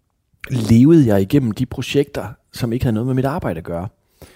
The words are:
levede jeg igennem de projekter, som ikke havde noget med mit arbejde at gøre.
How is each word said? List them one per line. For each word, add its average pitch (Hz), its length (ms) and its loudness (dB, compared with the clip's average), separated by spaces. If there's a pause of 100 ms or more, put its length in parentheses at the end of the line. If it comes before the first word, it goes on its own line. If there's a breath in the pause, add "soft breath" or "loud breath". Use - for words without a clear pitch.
(500)
levede 123 560 6
jeg 101 160 2
igennem 120 300 0
de 127 140 -6
projekter, 135 600 -4 (260)
som 117 200 -6
ikke 127 120 -4
havde 117 100 0
noget 113 120 -2
med 131 80 -2
mit 131 100 0
arbejde 135 340 -6
at 85 60 -12
gøre. 87 240 -8 (480 soft breath)